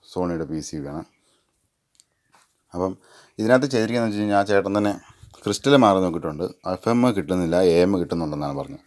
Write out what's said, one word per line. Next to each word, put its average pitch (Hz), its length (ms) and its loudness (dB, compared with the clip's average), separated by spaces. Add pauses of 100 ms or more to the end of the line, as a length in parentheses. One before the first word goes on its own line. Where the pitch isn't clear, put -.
(120)
സോണിയുടെ 87 400 -4
പി 80 60 -6 (100)
സി - 120 -12
ബി 69 120 -10
ആണ്. 73 100 -12 (1700)
അപ്പം 92 180 -2 (480)
ഇതിനകത്ത് 127 340 4
ചെയ്തിരിക്കുന്നതെന്ന് 113 400 0
വെച്ച് 104 100 -2
കഴിഞ്ഞാൽ 101 160 2
ആ 101 100 0
ചേട്ടൻ 98 280 2
തന്നെ 104 140 0 (520)
ക്രിസ്റ്റൽ 135 300 0 (100)
മാറി 98 200 6
നോക്കിയിട്ടുണ്ട്. 80 400 -6 (300)
എഫ് - 180 -6
എം 120 140 2 (120)
കിട്ടുന്നില്ല, 87 380 -2 (180)
എ - 100 4
എം 98 180 0
കിട്ടുന്നുണ്ടെന്നാണ് 76 580 -6
പറഞ്ഞത്. - 260 -14